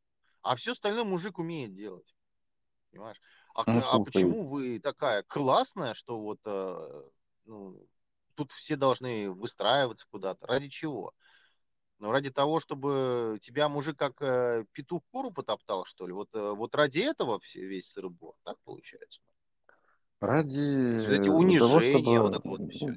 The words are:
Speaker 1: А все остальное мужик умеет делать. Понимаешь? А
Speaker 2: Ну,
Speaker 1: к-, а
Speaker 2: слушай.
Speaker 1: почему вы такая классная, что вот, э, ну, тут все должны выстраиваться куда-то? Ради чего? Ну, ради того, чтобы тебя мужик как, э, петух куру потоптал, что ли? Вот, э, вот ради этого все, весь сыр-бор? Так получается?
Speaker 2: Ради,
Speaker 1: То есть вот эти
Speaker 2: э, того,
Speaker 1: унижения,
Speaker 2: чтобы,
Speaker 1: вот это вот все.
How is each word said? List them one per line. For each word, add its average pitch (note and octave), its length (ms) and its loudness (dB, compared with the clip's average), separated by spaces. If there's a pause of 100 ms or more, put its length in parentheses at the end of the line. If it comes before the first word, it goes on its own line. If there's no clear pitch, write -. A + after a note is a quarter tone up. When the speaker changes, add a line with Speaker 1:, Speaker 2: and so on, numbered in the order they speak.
(420)
Speaker 1:
А B2 140 0
все A3+ 160 -6
остальное A3+ 320 -2
мужик F3+ 340 -6
умеет D#3+ 360 -6
делать. F#2+ 400 -14 (760)
Понимаешь? G2+ 300 -18 (340)
А A2+ 120 0
Speaker 2:
Ну, A#2 140 4
Speaker 1:
к-, - 40 0
а A#2+ 100 2
Speaker 2:
слушай. G#2+ 100 6
Speaker 1:
почему D3 440 2
вы B2+ 320 -6
такая B2 420 -2
классная, D3 720 0
что A#2 260 -10
вот, G#2+ 240 -8
э, F2 580 -8 (440)
ну, G2 400 -18 (480)
тут C#3+ 180 -8
все - 240 -8
должны B2 540 0
выстраиваться A2+ 800 -2
куда-то? F#2+ 360 -8
Ради C3+ 220 -2
чего? C3+ 440 -8 (880)
Ну, G#2+ 100 -6
ради C#3 200 0
того, C#3+ 300 0
чтобы C3 840 -4
тебя D3 260 -2
мужик C#3+ 300 -6
как, C#3+ 220 -4
э, B2 520 0
петух D#3 300 -8 (100)
куру B3+ 180 -6
потоптал, G#2 540 -6
что - 220 -14
ли? F2+ 60 -10
Вот, G2+ 220 -10
э, G#2 180 -4
вот G#2 220 -8
ради C#3+ 260 2
этого F#3+ 400 -2
все, F#2 240 -14
весь F#2+ 280 -10
сыр-бор? F2 420 -12 (100)
Так - 200 -12
получается? - 560 -18 (1000)
Speaker 2:
Ради, C3+ 680 2
Speaker 1:
То A#2 60 2
есть A2 120 -2
вот G2+ 60 4
эти G2 140 4
Speaker 2:
э, - 20 6
того, D#3+ 80 6
Speaker 1:
унижения, D#3+ 420 8
Speaker 2:
чтобы, A#2+ 420 6
Speaker 1:
вот G2+ 120 2
это - 140 -6
вот G2 240 -8
все. D3+ 140 -6 (100)